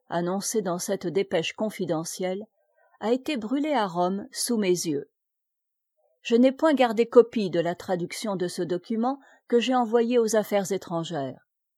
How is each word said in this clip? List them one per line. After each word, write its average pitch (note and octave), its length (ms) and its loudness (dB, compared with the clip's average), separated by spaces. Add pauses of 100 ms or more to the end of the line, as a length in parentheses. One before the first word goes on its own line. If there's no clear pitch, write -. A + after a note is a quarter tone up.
annoncé F#3 540 -2
dans F3 160 -2
cette F#3 300 -4
dépêche F#3 440 -2
confidentielle, F#3 920 -4 (540)
a A3 120 -2
été C4 240 0
brûlé C#4 360 -2
à A3 140 2
Rome F3+ 460 -2
sous - 240 -2
mes G3+ 120 2
yeux. E3+ 420 0 (1120)
Je A#3 140 2
n'ai C4 160 6
point D#4 220 2
gardé A#3 320 2
copie A3+ 440 6
de E3+ 100 0
la E3+ 140 -2
traduction F#3 600 -6
de F3 100 -2
ce F3+ 160 -6
document A3+ 560 -2 (300)
que A#3+ 100 4
j'ai A#3+ 160 0
envoyé A#3+ 440 2
aux A3 180 2
affaires G3+ 340 0
étrangères. E3 760 -6 (320)